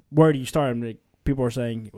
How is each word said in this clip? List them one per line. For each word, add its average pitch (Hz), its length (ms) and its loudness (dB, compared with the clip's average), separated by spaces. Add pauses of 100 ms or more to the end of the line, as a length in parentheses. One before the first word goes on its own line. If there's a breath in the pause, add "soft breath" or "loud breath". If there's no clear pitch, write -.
(100)
where 151 220 6
do 139 60 0
you 127 80 -8
start 143 260 0
him? 117 100 -4
Like, 113 140 -10 (280)
people 135 200 0
are 120 60 0
saying 117 480 -6